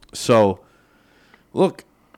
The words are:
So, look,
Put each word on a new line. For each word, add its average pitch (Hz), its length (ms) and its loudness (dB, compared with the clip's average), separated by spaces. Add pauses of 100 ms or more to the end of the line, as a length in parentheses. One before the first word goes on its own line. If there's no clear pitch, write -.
(140)
So, 104 460 0 (920)
look, - 320 -4 (340)